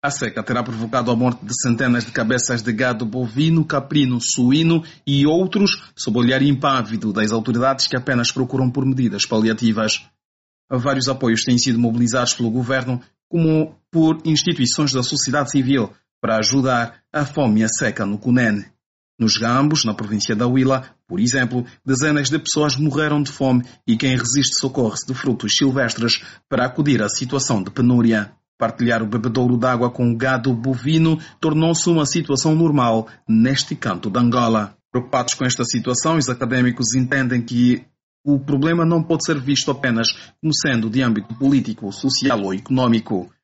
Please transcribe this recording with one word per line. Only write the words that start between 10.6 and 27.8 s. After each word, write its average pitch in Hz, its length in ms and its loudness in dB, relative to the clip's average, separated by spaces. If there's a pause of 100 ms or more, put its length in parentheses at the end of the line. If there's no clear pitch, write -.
Vários 135 400 -2
apoios 123 340 0
têm 123 140 2
sido 120 220 2
mobilizados 120 560 0
pelo 117 160 -2
governo, 123 500 -4 (260)
como 156 480 0 (160)
por 160 320 2
instituições 147 680 0
da 131 80 0
sociedade 139 480 -2
civil, 135 420 0 (300)
para 110 160 0
ajudar 123 640 0 (120)
a 147 140 -2
fome 110 360 2
e - 20 4
a 110 40 2
seca 110 380 -4
no 104 120 -4
Cunene. 113 480 2 (540)
Nos 110 160 2
Gambos, 123 480 0
na 107 120 -2
província 107 400 -4
da 120 100 0
Huila, 131 460 0 (160)
por 175 120 -6
exemplo, 123 460 0 (180)
dezenas 135 460 0
de 156 80 0
pessoas 151 380 0
morreram 147 480 0
de 135 80 -6
fome 127 340 2 (220)
e 113 100 2
quem 131 180 0
resiste 123 460 0
socorre-se 127 460 -2
de 127 80 -6
frutos 113 420 -2
silvestres 123 680 0 (240)
para 127 180 0
acudir 135 360 0
à 104 80 -2
situação 127 540 -2
de - 80 -10
penúria. 113 600 2 (260)